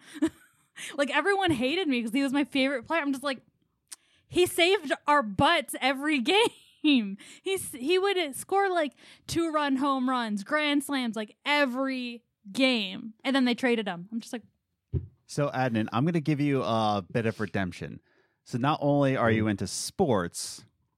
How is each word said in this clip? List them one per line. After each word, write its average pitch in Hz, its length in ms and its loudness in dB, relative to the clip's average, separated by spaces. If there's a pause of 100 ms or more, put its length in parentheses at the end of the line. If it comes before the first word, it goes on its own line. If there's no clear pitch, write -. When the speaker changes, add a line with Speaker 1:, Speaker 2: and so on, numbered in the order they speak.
(200)
Speaker 1:
<laughs> - 100 2 (640)
Like, 285 160 0
everyone 349 420 2
hated 294 360 0
me 247 140 2
'cause 220 100 -4
he 277 100 2
was 269 120 0
my 285 100 4
favorite 269 420 0
player. 330 140 0
I'm 285 100 0
just 269 140 -4
like, 269 160 -4 (880)
"He 349 160 2
saved 349 480 2 (140)
our 294 160 4
butts 277 580 0
every 277 400 0
<laughs> 381 640 0
game." 226 320 2 (260)
He's, 381 300 -6
he 294 260 0
would 370 380 -2
score, 392 320 0
like, 339 240 0 (340)
two-run 302 500 0
home 269 340 0
runs, 220 340 -2
grand 294 400 0
slams, 254 320 -2
like, 214 180 -8 (120)
every 262 760 0 (300)
game. 220 640 -2 (100)
And 262 100 0
then 262 120 4
they 240 80 2
traded 226 340 0
him. 175 240 -8
I'm 226 80 -6
just - 140 -14
like, 226 80 -8 (840)
Speaker 2:
So, 147 220 -2
Adnan, 117 460 0
I'm 120 100 2
gonna 170 160 2
give 143 220 0
you 139 200 2
a 107 480 2
bit 117 140 0
of 110 160 -2
redemption. 92 600 -6 (440)
So - 140 -6
not 139 240 0
only 143 340 2
are 113 140 2
you 110 160 2
Speaker 3:
Mm. 107 60 2
Speaker 2:
into 98 140 -4
sports, - 1000 -2 (320)